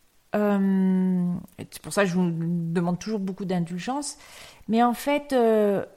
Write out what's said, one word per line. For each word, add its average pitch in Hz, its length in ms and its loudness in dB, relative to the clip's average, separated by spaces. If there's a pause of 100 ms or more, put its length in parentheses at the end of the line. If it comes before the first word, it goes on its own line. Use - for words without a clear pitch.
(340)
euh, 190 960 2 (260)
c'est - 220 -14
pour - 140 -12
ça 202 100 2
que 190 60 0
je 170 60 -2
vous 180 140 2
demande 170 680 -2
toujours 214 200 -4
beaucoup 190 280 -6
d'indulgence. 180 720 -6 (500)
Mais 226 140 4
en 240 100 4
fait, 285 400 -2
euh, 220 540 2 (100)